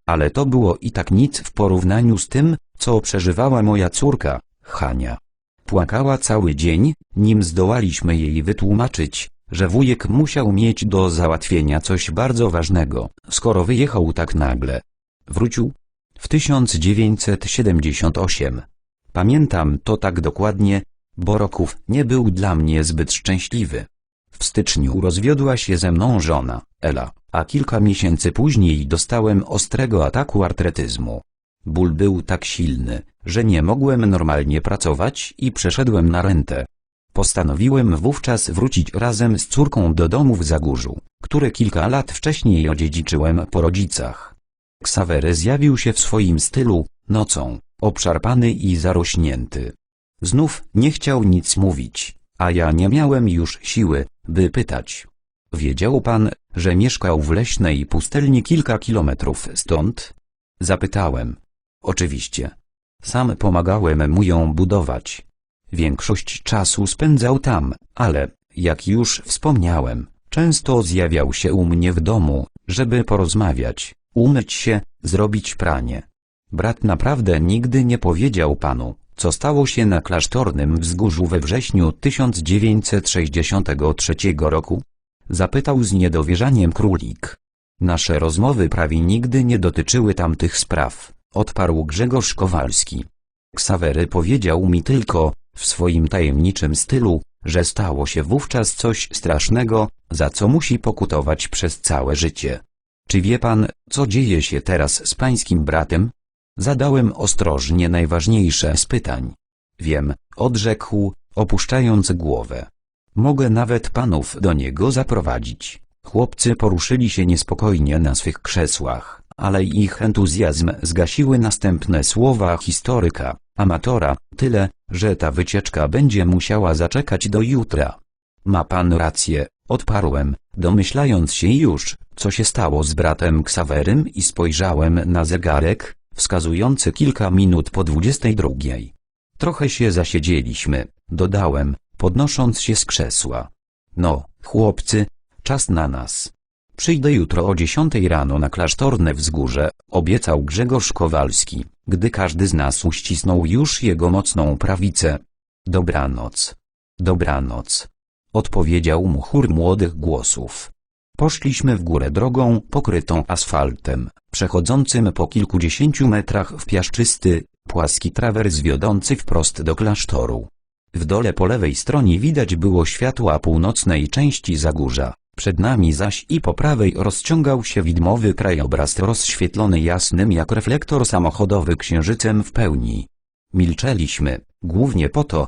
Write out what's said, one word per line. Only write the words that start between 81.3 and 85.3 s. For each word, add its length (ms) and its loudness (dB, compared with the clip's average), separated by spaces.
wrześniu 520 0
tysiąc 460 0
dziewięćset 720 2
sześćdziesiątego 840 0
trzeciego 560 -2
roku?” 320 -2